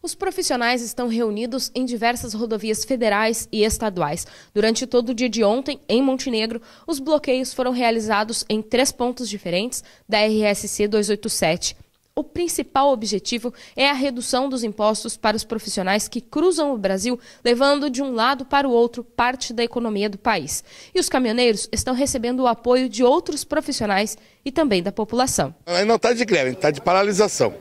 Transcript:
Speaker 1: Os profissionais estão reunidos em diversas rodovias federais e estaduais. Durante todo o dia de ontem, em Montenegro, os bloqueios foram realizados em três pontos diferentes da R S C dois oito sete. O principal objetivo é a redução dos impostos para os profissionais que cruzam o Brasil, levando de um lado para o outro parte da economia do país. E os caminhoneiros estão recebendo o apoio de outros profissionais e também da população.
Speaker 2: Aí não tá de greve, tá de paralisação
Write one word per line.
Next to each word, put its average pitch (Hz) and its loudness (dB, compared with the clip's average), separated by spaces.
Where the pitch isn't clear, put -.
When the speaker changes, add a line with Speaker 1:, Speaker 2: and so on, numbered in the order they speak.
Speaker 1:
Os 349 -8
profissionais 254 -2
estão 240 -6
reunidos 226 -2
em 254 -2
diversas 240 -2
rodovias 214 -4
federais 220 0
e 208 2
estaduais. 175 -2
Durante 220 2
todo 247 2
o 247 0
dia 240 0
de 220 0
ontem, 208 2
em 226 4
Montenegro, 233 0
os 320 -4
bloqueios 269 0
foram 254 0
realizados 226 0
em 214 -2
três 254 2
pontos 247 -4
diferentes 196 -4
da 214 2
R 214 4
S 202 0
C 208 -2
dois 208 0
oito 208 -2
sete. - -2
O 302 -4
principal 285 0
objetivo 220 -4
é 277 2
a 285 0
redução 262 -2
dos 254 -4
impostos 214 -2
para 214 0
os 214 -4
profissionais 208 -2
que - -8
cruzam 311 0
o 233 -2
Brasil, 196 -2
levando 277 2
de 247 -4
um 262 -4
lado 254 0
para 277 2
o 254 2
outro 233 2
parte 247 -4
da 233 -2
economia 226 -2
do 196 -8
país. 190 -2
E 370 2
os - 0
caminhoneiros 240 2
estão 240 -2
recebendo 254 -2
o 254 2
apoio 247 2
de 214 0
outros 302 2
profissionais 214 -2
e 285 -4
também 247 2
da 196 -2
população. 214 -2
Speaker 2:
Aí 175 2
não 220 4
tá 240 4
de 233 0
greve, 143 2
tá 147 2
de 147 -4
paralisação 185 2